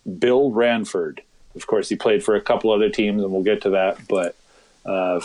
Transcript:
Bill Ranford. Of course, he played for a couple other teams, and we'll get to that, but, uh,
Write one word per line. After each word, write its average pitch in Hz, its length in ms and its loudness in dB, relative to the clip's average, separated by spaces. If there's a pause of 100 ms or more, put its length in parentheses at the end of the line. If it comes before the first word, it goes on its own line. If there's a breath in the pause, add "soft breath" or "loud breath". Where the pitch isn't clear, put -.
(200)
Bill 123 320 4
Ranford. 107 720 0 (340)
Of - 120 -16
course, 104 200 0
he 104 80 -2
played 104 280 0
for 107 120 2
a 101 60 2
couple 110 300 0
other 104 180 2
teams, 104 340 0
and 95 80 -4
we'll 95 120 -2
get 104 180 0
to 101 80 -2
that, 95 400 0
but, 92 260 -2 (480 soft breath)
uh, 92 420 -2